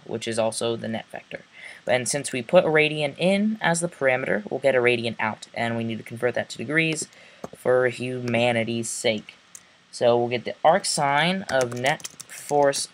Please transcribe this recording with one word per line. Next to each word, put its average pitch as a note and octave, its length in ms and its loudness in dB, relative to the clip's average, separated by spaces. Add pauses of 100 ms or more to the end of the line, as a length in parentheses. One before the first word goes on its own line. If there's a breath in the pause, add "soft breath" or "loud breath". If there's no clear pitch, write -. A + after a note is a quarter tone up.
which A2 220 -8
is A2+ 120 -2
also A#2 360 0
the A2 140 -8
net A2 240 -8
vector. - 300 -14 (440 loud breath)
And B2 220 0
since C#3+ 240 -4
we B2+ 100 -4
put F3 220 4
a - 40 0
radian D3+ 500 2
in G3+ 420 2
as E3+ 200 2
the E3+ 80 -2
parameter, C#3 640 0
we'll C3 100 -4
get C3+ 140 2
a B2+ 40 2
radian A#2+ 420 2
out. A2 320 -6
And A#2 240 -4
we A2+ 80 -2
need A2+ 140 -6
to - 60 -14
convert A#2+ 300 -4
that G#2+ 160 -4
to - 60 -14
degrees D#3 520 -2 (480 loud breath)
for B2+ 320 4
humanity's A#2 1000 -2
sake. - 460 -2 (560 loud breath)
So A#2+ 260 4
we'll A#2+ 120 0
get A#2+ 160 -4
the - 100 -8 (100)
arc E3+ 200 6
sine D#3 640 0
of B2+ 240 0
net C3 340 -2 (180)
force C#3+ 680 0